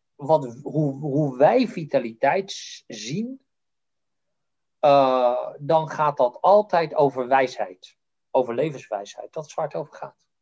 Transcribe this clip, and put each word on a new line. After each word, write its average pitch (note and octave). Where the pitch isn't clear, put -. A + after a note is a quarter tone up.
wat, C#3
hoe, C#3+
hoe C#3+
wij G#3
vitaliteit C#3+
s-, -
zien, D#3+
eh, B2+
dan D3+
gaat D3
dat B2
altijd F3+
over C3
wijsheid. B2+
Over B2
levenswijsheid. A#2
Dat D3+
is -
waar D#3+
het D3
over D#3
gaat. -